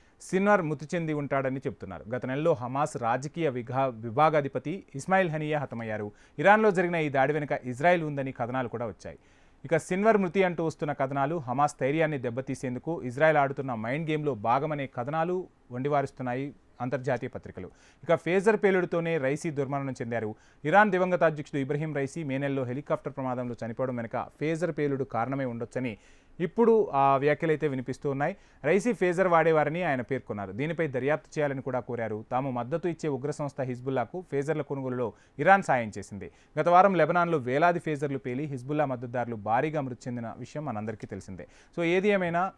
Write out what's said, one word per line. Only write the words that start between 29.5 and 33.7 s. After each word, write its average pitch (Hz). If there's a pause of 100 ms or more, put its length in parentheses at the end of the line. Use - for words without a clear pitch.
ఆయన 135
పేర్కొన్నారు. 101
దీనిపై 156
దర్యాప్తు 139
చేయాలని 139
కూడా 127
కోరారు. 113
తాము 131
మద్దతు 127
ఇచ్చే 160
ఉగ్ర 135
సంస్థ 143
హిజ్బుల్లాకు 127